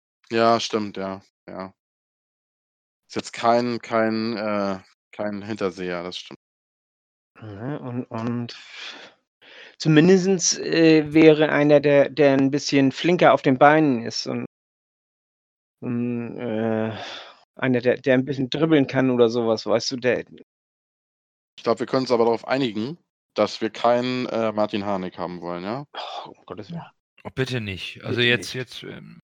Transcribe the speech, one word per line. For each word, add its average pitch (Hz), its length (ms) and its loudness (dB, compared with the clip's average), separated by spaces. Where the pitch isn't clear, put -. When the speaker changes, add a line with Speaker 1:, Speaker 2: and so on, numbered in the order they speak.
Speaker 1:
Ja, 113 300 2
stimmt, 104 360 -6
ja, 95 260 -8
ja. 95 240 -14
Ist - 80 -10
jetzt - 160 -8
kein, 120 480 0
kein, 110 560 -2
äh, 101 420 -4
kein 104 320 -10
Hinterseher, 92 600 -6
das 90 160 -10
stimmt. - 200 -18
Speaker 2:
Ne, 110 400 -12
und, 123 240 -8
und 120 520 -8
zumindestens, 175 800 4
äh, 156 540 4
wäre 151 380 6
einer, 147 300 6
der, 143 300 4
der 139 240 4
ein 135 160 2
bisschen 139 420 2
flinker 165 400 4
auf - 100 2
den 131 160 2
Beinen 147 440 4
ist - 240 -8
und, 123 180 -6
und, 120 580 -6
äh, 110 540 -2
einer, 127 260 0
der, 123 160 2
der 131 180 0
ein 131 100 2
bisschen 131 260 -6
dribbeln 151 360 2
kann 131 240 0
oder 120 200 6
sowas, 113 360 -2
weißt 110 260 -2
du, 131 40 -6
der 113 280 -2
Speaker 1:
Ich - 80 -14
glaub, 117 160 0
wir 117 60 -6
können 131 160 -2
uns 123 100 -2
aber 117 120 4
darauf 117 220 0
einigen, 127 520 -4
dass 104 260 -2
wir 113 100 -4
keinen, 123 560 0
äh, 110 260 -2
Martin 104 320 -2
Harnik 92 320 -6
haben 87 240 -8
wollen, 87 240 -8
ja? 127 220 -8
Speaker 2:
Oh, - 40 -20
um - 140 -20
Gottes - 260 -16
Willen. 170 100 -12
Speaker 3:
Ja. - 120 -20
Speaker 4:
Oh, 98 100 -16
bitte 127 260 -4
nicht. 95 440 -12
Also 113 160 -4
Speaker 2:
Bitte 120 100 2
Speaker 4:
jetzt, - 240 -2
Speaker 2:
nicht. - 0 -
Speaker 4:
jetzt, - 300 -12
ähm, 104 400 -18